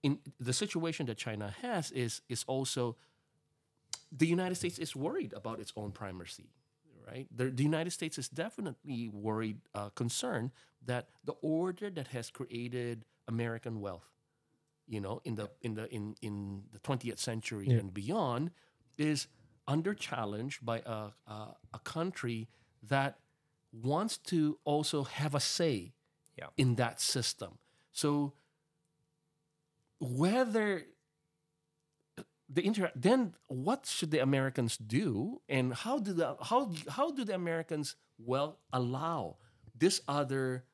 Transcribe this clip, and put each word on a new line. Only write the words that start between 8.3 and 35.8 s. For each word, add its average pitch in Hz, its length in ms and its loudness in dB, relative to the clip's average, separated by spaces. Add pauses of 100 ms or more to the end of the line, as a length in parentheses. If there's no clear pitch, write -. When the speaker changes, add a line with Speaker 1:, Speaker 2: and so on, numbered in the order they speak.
Speaker 1:
worried, 107 520 -2 (160)
uh, 101 140 -6
concerned 123 600 -2 (340)
that 123 240 -2 (160)
the 143 160 -4
order 180 480 0
that 160 200 -8
has 120 220 -6
created 120 720 -6 (240)
American 117 520 -2
wealth, 95 300 -8 (800)
you 107 120 -4
know, 101 240 -4
in 113 120 -4
the, 104 120 -6 (140)
in 113 120 -2
the, 110 200 -6
in, 104 260 -6
in 101 520 -6
the 107 80 -20
twentieth 120 400 -4
century 110 480 -4
Speaker 2:
Yeah. 123 80 8
Speaker 1:
and 98 180 0
beyond, 135 560 0 (480)
is 147 300 0 (400)
under 160 260 2
challenge 117 680 -4
by 117 200 -2
a, 107 280 -6 (160)
a, 107 260 -12 (180)
a - 120 -12
country 127 640 -2 (340)
that 135 380 2 (500)
wants 147 480 0
to 156 460 2
also 147 400 2
have 143 320 0
a 135 40 4
say 131 520 2 (440)
Speaker 3:
Yeah. 73 200 -10
Speaker 1:
in 127 180 6
that 117 260 2
system. - 580 0 (360)
So 147 380 4 (1700)
whether 202 840 2 (1600)
the 147 160 2
inter-, 202 300 2
then 208 400 6 (120)
what 147 400 0
should - 240 -2
the 151 80 4
Americans 131 580 4
do, 127 720 0
and 127 260 2
how 247 240 -2